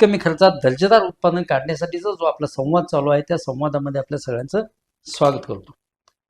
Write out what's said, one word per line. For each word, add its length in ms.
कमी 200
खर्चात 420
दर्जेदार 380
उत्पादन 420
काढण्यासाठीचा 680
जो 140
आपला 220
संवाद 380
चालू 240
आहे, 120
त्या 160
संवादामध्ये 600
आपल्या 200
सगळ्यांचं 440
स्वागत 400
करतो. 280